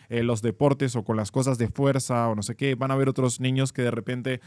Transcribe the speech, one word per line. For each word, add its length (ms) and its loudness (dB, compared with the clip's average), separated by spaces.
eh, 160 -2
los 180 0
deportes 540 2
o 80 -2
con 140 0
las 140 -2
cosas 260 0
de 100 0
fuerza 600 0
o 60 0
no 60 -2
sé 140 -8
qué. 200 -2
Van 160 -2
a 20 2
haber 160 2
otros 320 0
niños 320 0
que 80 -4
de 100 2
repente 560 -4